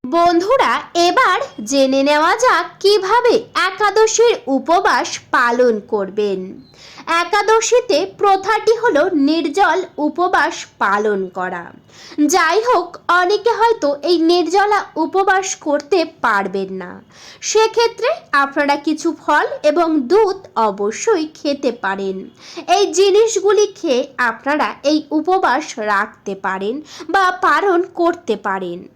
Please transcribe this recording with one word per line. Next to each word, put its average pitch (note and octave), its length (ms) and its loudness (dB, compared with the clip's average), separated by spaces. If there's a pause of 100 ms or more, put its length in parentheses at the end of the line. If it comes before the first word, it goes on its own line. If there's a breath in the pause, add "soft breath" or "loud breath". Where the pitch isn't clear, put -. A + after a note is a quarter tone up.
বন্ধুরা, E4+ 680 2 (280)
এবার F#4 380 2 (300)
জেনে C4+ 360 2
নেওয়া D4+ 340 2
যাক G4 280 2 (140)
কিভাবে G#4 540 2 (340)
একাদশীর G#4+ 680 2 (120)
উপবাস C4+ 600 0 (240)
পালন B3 420 2 (160)
করবেন। G3+ 500 -4 (800 loud breath)
একাদশীতে G#4+ 800 2 (200)
প্রথাটি G#4 600 2
হলো F#4+ 260 2 (220)
নির্জল E4 540 0 (180)
উপবাস E4 580 -2 (240)
পালন G#3 400 0 (100)
করা। F3+ 340 -8 (640 loud breath)
যাই E4+ 360 2
হোক, F#4 240 2 (240)
অনেকে G4+ 420 2
হয়তো A4 360 0 (140)
এই E4+ 200 2
নির্জলা F4+ 560 2 (160)
উপবাস F#4+ 520 0 (120)
করতে D4 400 -2 (220)
পারবেন G3 480 -2 (100)
না, F3+ 120 -12 (500 loud breath)
সেক্ষেত্রে A4 680 0 (240)
আপনারা C#4+ 440 0
কিছু D#4 320 -4 (100)
ফল D#4+ 260 0 (180)
এবং D#4 240 2 (220)
দুধ G4 300 2 (260)
অবশ্যই G#3+ 600 -2 (100)
খেতে C#4+ 360 -4 (100)
পারেন। G3 340 -4 (540 loud breath)
এই G4 140 4 (100)
জিনিসগুলি G4+ 720 4 (100)
খেয়ে C4 260 -2 (240)
আপনারা A#3+ 420 -2 (160)
এই D4+ 160 2 (120)
উপবাস D#4 540 0 (200)
রাখতে G#3 560 -4
পারেন G3 340 -4 (340 loud breath)
বা F#4+ 160 2 (160)
পালন F4 380 2 (160)
করতে E4+ 480 -2
পারেন। F#3+ 360 -6 (160)